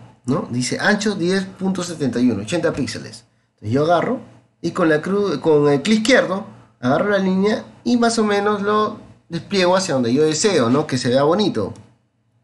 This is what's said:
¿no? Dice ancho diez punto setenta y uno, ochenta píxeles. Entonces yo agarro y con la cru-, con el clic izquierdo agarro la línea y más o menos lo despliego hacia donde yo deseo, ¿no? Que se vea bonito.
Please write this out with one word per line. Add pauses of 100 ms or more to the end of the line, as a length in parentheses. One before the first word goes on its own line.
(260)
¿no?
Dice
ancho
diez
punto
setenta
y
uno,
ochenta
píxeles. (300)
Entonces
yo
agarro (400)
y
con
la
cru-,
con
el
clic
izquierdo (340)
agarro
la
línea (200)
y
más
o
menos
lo (300)
despliego
hacia
donde
yo
deseo,
¿no?
Que
se
vea
bonito. (720)